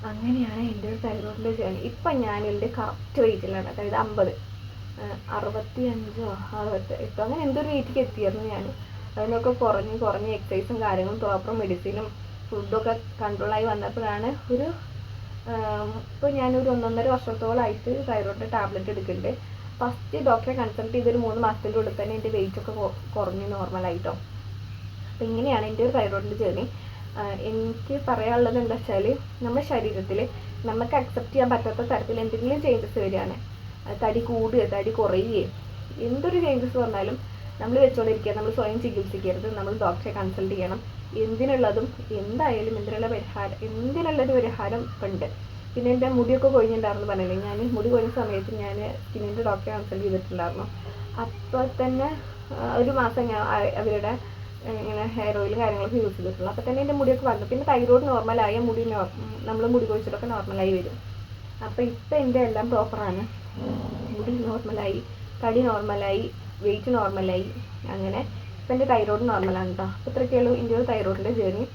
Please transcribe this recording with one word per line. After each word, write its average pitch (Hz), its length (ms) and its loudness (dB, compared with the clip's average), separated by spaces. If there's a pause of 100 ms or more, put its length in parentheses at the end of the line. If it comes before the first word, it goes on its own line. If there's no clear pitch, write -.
(100)
അങ്ങനെയാണ് 226 600 0
എൻ്റെ 208 180 -4
ഒരു 226 160 -4
തൈറോയിഡിൻ്റെ 214 540 -4
ജേർണി. 190 220 -2 (100)
ഇപ്പം 330 300 -2
ഞാൻ 208 200 0 (100)
എൻ്റെ 208 180 0 (100)
കറക്റ്റ് - 460 -4
വെയിറ്റിലാണ്, 190 480 0
അതായത് 208 300 -4
അമ്പത്, 214 300 2 (720)
ഏഹ്, 202 140 -8 (200)
അറുപത്തിയഞ്ചോ 220 920 -4 (320)
അറുപത്തെട്ടോ 208 680 -4
അങ്ങനെ 285 220 -2
എന്തോ 269 160 2
ഒരു 294 100 -2
വെയിറ്റിലേക്ക് 269 320 0
എത്തിയായിരുന്നു 214 500 -2
ഞാൻ. 196 120 -6 (480)
അതിനൊക്കെ 233 380 2 (100)
കുറഞ്ഞ്, 214 320 2 (100)
കുറഞ്ഞ് 208 300 0
എക്സർസൈസും 196 500 -2
കാര്യങ്ങളും 196 380 0
പ്രോപ്പർ 202 300 0 (100)
മെഡിസിനും 196 460 -2 (400)
ഫുഡൊക്കെ 220 460 0 (280)
കൺട്രോളായി 208 500 0
വന്നപ്പോഴാണ് 208 580 -2 (240)
ഒരു, 277 140 0 (840)
ഏഹ്, 214 360 -2 (240)
ഇപ്പോൾ 285 180 2 (100)
ഞാനൊരു 254 340 4
ഒന്നൊന്നര 233 400 2
വർഷത്തോളമായിട്ട് 226 760 0 (200)
തൈറോയിഡിൻ്റെ 214 440 -2
ടാബ്ലറ്റ് 196 400 0
എടുക്കുന്നുണ്ട്. 185 380 -2 (480)
ഫസ്റ്റ് - 460 -2
ഡോക്ടറെ 233 340 4
കൺസൾട്ട് 220 340 -2
ചെയ്തൊരു 240 240 4
മൂന്ന് 226 280 2
മാസത്തിൻ്റെ 220 340 0
ഉള്ളിൽ 214 160 0
തന്നെ 214 220 -2
എൻ്റെ 220 180 -2
വെയിറ്റൊക്കെ 196 420 -2
കൊ-, 202 160 -2 (200)
കുറഞ്ഞ് 196 400 -2
നോർമലായിട്ടോ. 185 580 -2 (960)
അപ്പം - 240 -6
ഇങ്ങനെയാണ് 226 400 2
എൻ്റെ 220 140 0
ഒരു 247 120 4
തൈറോയിഡിൻ്റെ 202 440 0
ജേർണി. 185 240 2 (560)
ആഹ്, 202 160 -4 (120)
എനിക്ക് 226 460 -2 (120)
പറയാനുള്ളത് 240 540 4
എന്താ 226 160 0
വെച്ചാൽ 196 280 0 (380)
നമ്മുടെ 247 300 0
ശരീരത്തിൽ 202 460 0 (500)
നമുക്ക് 233 320 2
അക്സെപ്റ്റ് 247 340 -4
ചെയ്യാൻ 254 160 6
പറ്റാത്ത 226 400 2
തരത്തിൽ 226 300 0
എന്തെങ്കിലും 226 420 0
ചേഞ്ചസ് 247 360 2
വരികയാണ്, 196 380 0 (500)
ആഹ്, 202 160 -6
തടി 226 280 4
കൂടുക, 226 320 4 (100)
തടി 202 280 0
കുറയുകയും 196 500 2 (560)
എന്തൊരു 294 400 2
ചേഞ്ചസ് 254 380 2
വന്നാലും 208 340 -2 (420)
നമ്മൾ 233 240 0
വെച്ചോണ്ടിരിക്കുക, 220 520 2
നമ്മൾ 214 220 -2
സ്വയം 220 240 0
ചികിത്സിക്കരുത്, 196 760 -2
നമ്മൾ 196 160 -4 (100)
ഡോക്ടറെ 185 360 0
കൺസൾട്ട് 190 360 -2
ചെയ്യണം. 185 240 -2 (440)
എന്തിനുള്ളതും 226 640 2 (340)
എന്തായാലും 226 580 0
എന്തിനുള്ള 214 340 -2
പരിഹാരം, 202 440 -4 (100)
എന്തിനുള്ളൊരു 269 640 2
പരിഹാരം 233 480 2
ഇപ്പം - 280 -6
ഉണ്ട്. 180 180 -2 (480)
പിന്നെ 247 180 2
എൻ്റെ 254 160 4 (100)
മുടിയൊക്കെ 262 300 6
കൊഴിഞ്ഞിട്ടുണ്ടായിരുന്നു 220 600 4
പറഞ്ഞില്ലേ, 185 260 0 (100)
ഞാൻ 202 120 -2 (180)
മുടി 214 160 2
കൊഴിഞ്ഞ 233 260 4
സമയത്ത് 202 320 -2 (120)
ഞാൻ 202 140 -4 (280)
സ്കിന്നിൻ്റെ 208 440 -4
ഡോക്ടറെ 202 260 -2
കൺസൾട്ട് 196 300 -4
ചെയ്തിട്ടുണ്ടായിരുന്നു. 185 640 -2 (560)
അപ്പോൾ 254 420 -2 (160)
തന്നെ, 254 280 2 (440)
ആ, 233 280 -2
ഒരു 254 200 6
മാസം 233 300 2
ഞാൻ 214 120 0 (140)
അ-, 202 240 2
അവരുടെ, 214 320 2 (540)
ഏ, 233 40 -4 (120)
ഇങ്ങനെ 214 220 -2 (100)
ഹെയർ 208 240 0
ഓയിൽ 202 240 2
കാര്യങ്ങളൊക്കെ 202 400 2
യൂസ് 196 140 0
ചെയ്തിട്ടുള്ളൂ. 185 360 -2
അപ്പോൾ 226 140 -4
തന്നെ 262 180 2
എൻ്റെ 285 160 2
മുടിയൊക്കെ 262 300 4
വന്നു. 208 200 0
പിന്നെ 262 200 0
തൈറോയ്ഡ് 247 420 8
നോർമലായി, 226 460 4 (100)
മുടി 226 240 2
നോർ-, 196 200 0 (100)
ഉം, - 120 -8 (140)
നമ്മൾ 226 160 0 (100)
മുടി 233 160 6
കൊഴിച്ചിലൊക്കെ 214 440 -2
നോർമലായി 196 420 2
വരും. 175 200 -2 (720)
അപ്പോൾ 214 240 -2
ഇപ്പം - 320 -2
എൻ്റെ 254 260 2
എല്ലാം 214 220 0
പ്രോപ്പറാണ്. 208 520 0 (920)
മുടി 214 180 -2 (140)
നോർമലായി, 214 540 -2 (420)
തടി 233 260 4
നോർമലായി, 202 560 0 (400)
വെയിറ്റ് 240 300 2
നോർമലായി. 190 520 2 (480)
അങ്ങനെ 196 260 -2 (340)
ഇപ്പം - 200 -4
എൻ്റെ 262 180 4
തൈറോയ്ഡ് 214 360 4
നോർമലാണ് 185 500 2
ട്ടോ. 190 160 0
അപ്പോൾ - 160 -8
ഇത്രയൊക്കെ 254 300 2
ഉള്ളൂ 247 200 6
എൻ്റെ 226 160 2
ഒരു 240 140 4
തൈറോയിഡിൻ്റെ 196 480 0
ജേർണി. 202 260 2 (100)